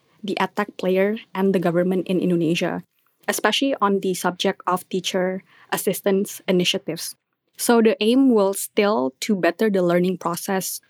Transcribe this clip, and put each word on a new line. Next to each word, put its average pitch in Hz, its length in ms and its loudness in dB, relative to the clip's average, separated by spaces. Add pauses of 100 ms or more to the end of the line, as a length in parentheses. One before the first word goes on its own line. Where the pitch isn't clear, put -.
(220)
the 190 160 -4
edtech - 380 -4
player 190 400 0 (180)
and 190 200 2
the 190 40 2
government 180 500 0
in 185 120 0
Indonesia, 175 640 0 (440)
especially 214 540 0
on 202 200 2
the 190 120 -2
subject 180 540 -2
of 180 240 -2
teacher 185 520 -4 (300)
assistance 196 760 -2
initiatives. 180 680 -2 (400)
So 233 240 4
the 220 220 4
aim 247 320 4
will 196 200 2
still - 680 0
to 208 160 -2
better 175 340 0
the 190 120 0
learning 175 360 2
process 180 720 -6